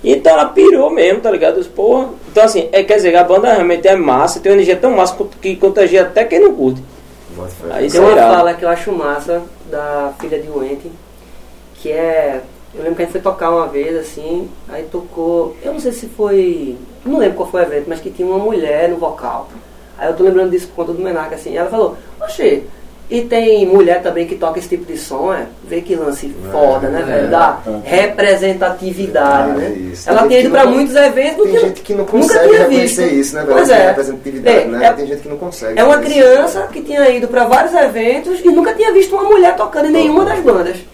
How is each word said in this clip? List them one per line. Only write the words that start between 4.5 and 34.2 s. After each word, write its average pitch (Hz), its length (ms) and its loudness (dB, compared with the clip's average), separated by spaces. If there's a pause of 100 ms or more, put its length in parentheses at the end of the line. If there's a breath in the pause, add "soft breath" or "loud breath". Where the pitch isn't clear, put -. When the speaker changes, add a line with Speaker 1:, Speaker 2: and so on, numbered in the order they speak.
Speaker 1:
uma 202 60 6
energia 180 200 2
tão 247 160 0
massa 185 220 0 (280)
que 190 140 -4
contagia 190 460 2
até 214 220 0
quem 175 160 0
não 403 140 6
curte. 131 280 -2 (540)
Speaker 2:
Bota 90 140 -14
fé. - 220 -16
Speaker 1:
Aí - 180 -2
Speaker 3:
Tem 175 100 2
uma 202 140 8
Speaker 1:
será? 127 180 6
Speaker 3:
fala 175 220 2
que 175 100 -8
eu 170 60 0
acho 170 220 -4
massa 156 500 -4 (280)
da 147 480 -6
filha 151 200 -8
de 156 100 -10
Wente, 139 420 -8 (840 soft breath)
que - 180 -12
é, 156 480 -2 (340)
eu 147 80 -14
lembro 165 140 -4
que 165 60 -6
a - 20 -2
gente 170 80 -10
foi - 80 -6
tocar 185 300 -4
uma 170 160 0
vez, 147 320 -6
assim, 165 500 -10 (220)
aí 156 200 -12
tocou, 170 720 -4
eu 285 120 -8
não 311 60 -10
sei 247 120 -4
se 226 160 -14
foi, 175 680 -2 (260)
não 277 140 -2
lembro 214 180 0
qual 185 140 -6
foi 180 100 -2
o 170 40 4
evento, 147 240 -4
mas 165 120 -10
que 190 100 -12
tinha 180 160 -6
uma 190 120 -2
mulher 170 500 -2
no 175 80 -2
vocal. 127 500 -8 (520)
Aí - 100 -6
eu 165 80 -4
tô 185 80 2
lembrando 185 260 2
disso 175 180 -4
por - 80 -18
conta 170 180 -8
do 180 80 -8
Menarca, 165 320 -6
assim, - 240 -12
ela 180 100 -4
falou, 214 260 -2 (280 loud breath)
"Oxê, 143 400 -2 (480 soft breath)
e 240 100 -2
tem 226 460 2
mulher 180 360 4
também 170 240 -4
que 185 80 -8
toca 165 240 -4
esse 170 100 -12
tipo 180 180 -6
de 160 100 -12
som, 151 360 -6
é? 135 120 -6 (180)
Vê 170 200 -8
que 185 120 -4
lance 143 400 -6 (140)
Speaker 2:
É, - 20 -12
Speaker 3:
foda, 135 380 0
né, 160 140 -4
Speaker 2:
é, - 20 -6
Speaker 3:
velho? - 240 -2
Da - 380 0
Speaker 2:
é. 107 180 -8
Speaker 3:
representatividade, 180 1700 0
Speaker 2:
É, 143 40 -4
Speaker 3:
né?" 139 140 -4 (240)
Speaker 2:
isso. - 160 -12
Speaker 3:
Ela 208 120 2
Speaker 2:
Tem 226 80 2
Speaker 3:
tem 254 100 4
Speaker 2:
gente 254 80 4
Speaker 3:
ido - 80 0
Speaker 2:
que 269 60 4
Speaker 3:
pra 269 100 8
Speaker 2:
não, - 40 0
Speaker 3:
muitos 277 220 0
eventos, 285 480 2
Speaker 2:
tem 190 80 2
Speaker 3:
nunca, 233 140 2
Speaker 2:
gente 190 160 -6
que 208 100 -8
não 202 80 -2
Speaker 3:
nunca 196 120 -4
Speaker 2:
consegue 214 360 4
Speaker 3:
tinha 214 120 8
Speaker 2:
reconhecer 247 420 2
Speaker 3:
visto. 156 120 0
Speaker 2:
isso, 139 220 -2
né, 151 60 -6
velho? 139 120 0
Speaker 3:
Pois - 160 4
Speaker 2:
Essa 226 120 6
Speaker 3:
é. 185 60 6
Speaker 2:
representatividade, 139 720 -2